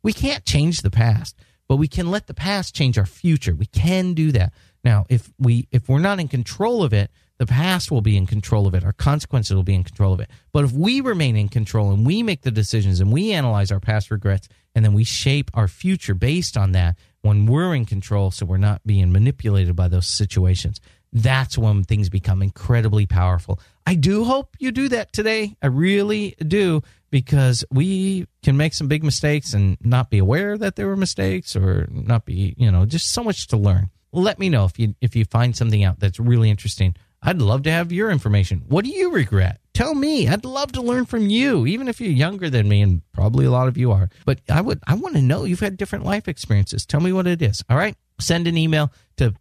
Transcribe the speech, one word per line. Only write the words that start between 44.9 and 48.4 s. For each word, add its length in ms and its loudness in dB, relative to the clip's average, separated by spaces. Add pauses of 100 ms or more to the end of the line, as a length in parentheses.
wanna 260 -2
know. 240 0
You've 160 -4
had 160 -4
different 260 -8
life 240 -4
experiences. 580 -2
Tell 140 -2
me 140 0
what 120 0
it 160 -2
is, 280 -2
all 80 2
right? 180 -2 (240)
Send 260 0